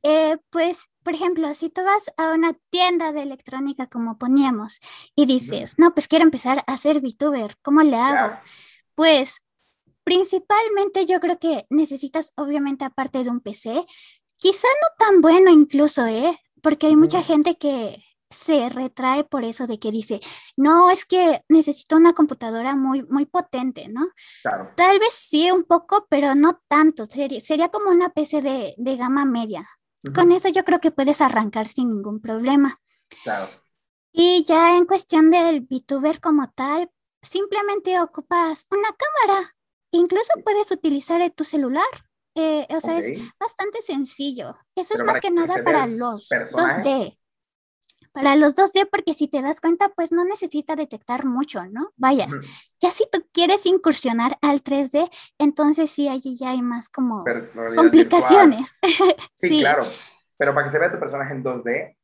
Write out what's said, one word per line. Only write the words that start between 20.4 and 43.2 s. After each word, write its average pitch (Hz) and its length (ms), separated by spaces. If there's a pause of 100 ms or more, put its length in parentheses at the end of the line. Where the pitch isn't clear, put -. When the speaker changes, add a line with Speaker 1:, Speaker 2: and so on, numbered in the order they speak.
Speaker 1:
"No, 330 340
es 370 140
que 359 440
necesito 311 480
una 330 160
computadora 254 640
muy, 262 280
muy 285 220
potente", 254 640
¿no? 254 200 (340)
Speaker 2:
Claro. - 340
Speaker 1:
Tal 381 220
vez 440 160
sí 320 360
un 370 140
poco, 349 460
pero 285 240
no 311 340
tanto. 302 380
Seri-, 269 340
sería 311 300
como 415 200
una 349 200
P 302 160
C 302 160
de, 262 360
de 254 180
gama 269 280
media. 226 440 (360)
Speaker 2:
Ujú. 139 100
Speaker 1:
Con 349 180
eso 370 160
yo 370 160
creo 349 160
que 320 120
puedes 285 280
arrancar 220 480
sin 247 240
ningún 208 280
problema. 247 580 (460)
Speaker 2:
Claro. 101 240 (640)
Speaker 1:
Y 349 320
ya 339 320
en 349 100
cuestión 330 440
del 330 320
VTuber 269 580
como 302 320
tal, 302 380 (320)
simplemente 403 800
ocupas 330 720
una 415 220
cámara. 453 600 (380)
Incluso 359 420
Speaker 2:
Sí. - 100
Speaker 1:
puedes 415 260
utilizar, 320 520
eh, 349 80
tu 320 140
celular. 285 420 (480)
Eh, 311 320 (100)
o 320 40
sea, 330 180
es 220 120
Speaker 2:
Ok. - 80 (220)